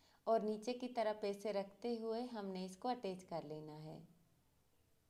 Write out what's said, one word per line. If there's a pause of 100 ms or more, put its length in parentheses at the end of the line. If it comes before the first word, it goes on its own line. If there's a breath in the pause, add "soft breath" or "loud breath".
(280 soft breath)
और
नीचे
की
तरफ
ऐसे
रखते
हुए
हमने
इसको
attach
कर
लेना
है। (1120)